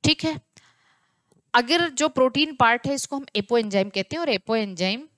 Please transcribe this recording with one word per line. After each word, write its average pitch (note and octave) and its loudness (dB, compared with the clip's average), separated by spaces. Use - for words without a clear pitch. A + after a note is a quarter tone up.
ठीक - 2
है। D#4 -4
अगर E4 2
जो D4 0
प्रोटीन C#4 0
पार्ट A#3+ 2
है C#4 -2
इसको C#4 -6
हम C#4 -8
apoenzyme G3+ -2
कहते G3 -4
हैं E4 -4
और E4 -2
apoenzyme G3+ -2